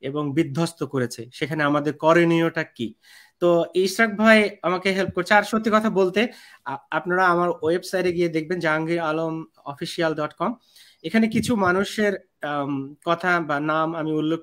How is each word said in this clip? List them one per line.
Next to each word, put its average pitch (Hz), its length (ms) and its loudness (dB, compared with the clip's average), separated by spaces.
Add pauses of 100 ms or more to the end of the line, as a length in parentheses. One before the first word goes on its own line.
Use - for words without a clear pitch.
এবং 143 320 -4
বিধ্বস্ত 156 520 -2
করেছে, 120 480 -4
সেখানে 156 300 -4
আমাদের 147 300 2
করণীয়টা 165 720 2
কি। - 300 -10 (460)
তো 170 240 4 (100)
ইশরাক 196 420 0
ভাই 214 340 6 (120)
আমাকে 185 300 0
help 185 180 -2
করছে। 180 240 0
আর 208 80 6
সত্যি 220 320 -2
কথা 220 160 2
বলতে, 190 380 2 (360)
আ-, 135 260 -10
আপনারা 175 360 0
আমার 175 220 2 (140)
ওয়েবসাইটে 175 500 0
গিয়ে 170 160 0
দেখবেন 160 320 -4
জাহাঙ্গীর 160 400 0
আলম 160 440 -4 (200)
অফিসিয়াল 160 500 -4
ডট 151 180 -4
কম। 214 220 -4 (480)
এখানে 220 260 2
কিছু 220 280 -2
মানুষের, 196 560 0 (300)
আম, 143 520 -6 (100)
কথা 170 360 0
বা 147 200 -2
নাম 160 360 0
আমি 156 160 -4
উল্লেখ 156 300 0